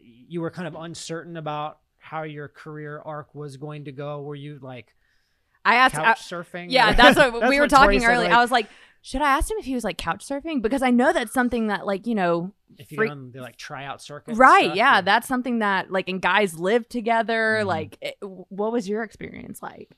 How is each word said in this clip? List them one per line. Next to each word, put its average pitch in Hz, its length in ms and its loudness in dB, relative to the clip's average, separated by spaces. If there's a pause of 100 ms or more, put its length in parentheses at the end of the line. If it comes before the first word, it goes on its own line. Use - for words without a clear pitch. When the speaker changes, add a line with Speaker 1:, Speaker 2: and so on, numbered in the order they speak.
Speaker 1:
you 127 400 -12
were 165 100 -6
kind 170 180 -10
of 151 60 -12
uncertain 170 640 -12
about 151 420 -8 (200)
how 160 260 -12
your 147 240 -14
career 151 560 -14
arc 151 320 -14
was 143 200 -14
going 147 280 -14
to 143 80 -14
go? 147 280 -10
Were 147 140 -12
you, 147 260 -14
like, 127 340 -18 (720)
Speaker 2:
I 214 120 6
asked, 254 180 6
Speaker 1:
couch 156 120 0 (260)
Speaker 2:
I, - 20 -10
Speaker 1:
surfing? 175 360 -12
Speaker 2:
yeah, 254 180 6
Speaker 1:
Like, 208 80 4
Speaker 2:
that's 247 200 10
what 269 160 6
Speaker 1:
<laughs> 233 80 -6
that's 226 100 2
Speaker 2:
we 277 80 4
were 294 60 4
Speaker 1:
what 285 60 2
Tori 277 160 8
Speaker 2:
talking 294 140 4
Speaker 1:
said, 233 100 2
Speaker 2:
earlier. 240 180 2
Speaker 1:
like 233 100 4
Speaker 2:
I - 40 8
was 240 80 0
like, 240 180 0 (340)
"Should 269 200 -4
I 294 140 4
ask 330 140 -2
him 440 80 -4
if 311 60 -8
he 262 100 -6
was, 240 100 -4
like, 180 140 -4
couch - 280 -6
surfing?" 285 360 -6
Because 226 200 0
I 254 80 2
know 247 220 4
that's 262 200 -2
something 240 360 -2
that, 208 180 -4
like, 196 200 -4
you 233 80 -4
know, 175 380 -2 (260)
Speaker 1:
If - 140 -20
you 151 40 -12
Speaker 2:
freak- 220 140 0
Speaker 1:
go - 20 -12
on 131 200 -16
the, 131 80 -16
like, 120 160 -16
tryout 135 460 -12
circuit 147 300 -16
and 214 60 -6
Speaker 2:
Right, 302 280 8
Speaker 1:
stuff, 165 100 -2
Speaker 2:
yeah, 240 200 4
Speaker 1:
yeah. 196 60 4
Speaker 2:
that's 202 260 2
something 247 320 -2
that, 196 300 -2
like, 185 180 -2
and 185 120 -6
guys 185 380 2
live 214 300 0
together. 226 720 -2
Speaker 3:
Mm-hmm. 202 80 -2
Speaker 2:
Like, 160 320 -6
it, - 200 -10
w-, 185 280 -16
what 208 240 -6
was 226 160 -4
your 208 140 -4
experience - 600 -16
like? - 360 -18